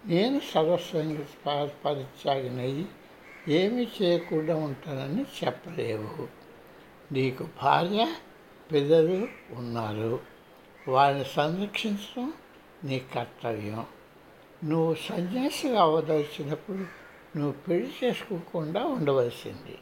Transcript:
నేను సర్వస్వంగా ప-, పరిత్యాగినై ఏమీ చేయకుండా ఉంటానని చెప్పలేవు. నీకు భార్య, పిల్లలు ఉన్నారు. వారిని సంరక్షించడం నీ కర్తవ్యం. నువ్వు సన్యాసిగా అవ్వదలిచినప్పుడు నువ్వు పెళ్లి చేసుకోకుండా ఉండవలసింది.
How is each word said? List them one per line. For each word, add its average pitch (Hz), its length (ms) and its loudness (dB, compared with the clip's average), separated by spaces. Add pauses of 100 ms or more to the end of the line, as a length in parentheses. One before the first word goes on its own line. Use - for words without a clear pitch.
నేను 220 340 4 (140)
సర్వస్వంగా 160 680 2 (220)
ప-, 143 260 0 (120)
పరిత్యాగినై 135 1000 -2 (640)
ఏమీ 214 400 4 (140)
చేయకుండా 170 540 2
ఉంటానని 143 680 -4
చెప్పలేవు. 120 1040 -4 (880)
నీకు 131 340 0 (140)
భార్య, 185 520 4 (580)
పిల్లలు 165 560 4 (220)
ఉన్నారు. 117 920 -4 (480)
వారిని 139 360 4
సంరక్షించడం 202 1080 -2 (520)
నీ 131 180 -2 (120)
కర్తవ్యం. 113 720 -4 (760)
నువ్వు 160 300 2
సన్యాసిగా 214 840 -2
అవ్వదలిచినప్పుడు 156 960 2 (600)
నువ్వు 143 140 0
పెళ్లి 190 400 -2 (120)
చేసుకోకుండా 180 800 -2
ఉండవలసింది. 135 960 0